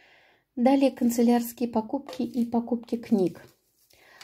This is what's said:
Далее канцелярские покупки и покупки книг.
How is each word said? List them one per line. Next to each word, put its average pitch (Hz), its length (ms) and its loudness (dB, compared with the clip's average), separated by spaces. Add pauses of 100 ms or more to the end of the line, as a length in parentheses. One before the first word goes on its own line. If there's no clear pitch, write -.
(560)
Далее 269 340 4
канцелярские 240 760 0
покупки 240 540 -6
и 233 220 -4
покупки 233 520 -4
книг. 190 500 -2 (760)